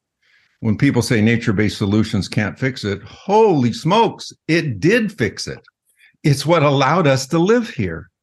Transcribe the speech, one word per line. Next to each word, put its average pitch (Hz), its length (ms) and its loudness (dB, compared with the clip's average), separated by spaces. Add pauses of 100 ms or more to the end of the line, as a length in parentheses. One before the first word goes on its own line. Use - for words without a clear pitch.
(600)
When 107 180 -2
people 127 240 2
say 113 180 0
nature-based 107 560 0
solutions 104 520 0
can't 104 280 -4
fix 131 280 -6
it, 98 180 -6
holy 185 680 0
smokes, 185 600 -2 (140)
it 156 320 -2
did 214 320 0
fix - 380 -6
it. 67 100 -12 (640)
It's 139 240 0
what 160 160 2
allowed 143 460 2
us 131 200 2
to 170 120 0
live 220 280 2
here 87 400 -6 (140)